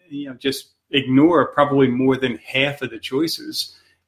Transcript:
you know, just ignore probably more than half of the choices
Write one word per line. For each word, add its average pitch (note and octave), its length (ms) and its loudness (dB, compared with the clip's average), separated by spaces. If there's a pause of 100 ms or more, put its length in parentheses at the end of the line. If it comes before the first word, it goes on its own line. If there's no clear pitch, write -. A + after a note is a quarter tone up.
you C#3+ 220 -12
know, B2+ 40 -14
just C3+ 360 -6 (200)
ignore C#3 640 4
probably C#3 360 4
more C3 280 2
than B2+ 220 -4
half C#3 440 -4
of A#2+ 80 -8
the A2+ 80 -14
choices - 800 -6 (320)